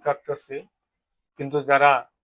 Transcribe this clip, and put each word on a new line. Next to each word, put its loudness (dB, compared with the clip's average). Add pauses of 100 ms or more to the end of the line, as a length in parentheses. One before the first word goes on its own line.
কাটতেছে, -8 (800)
কিন্তু -6 (120)
যারা 4 (320)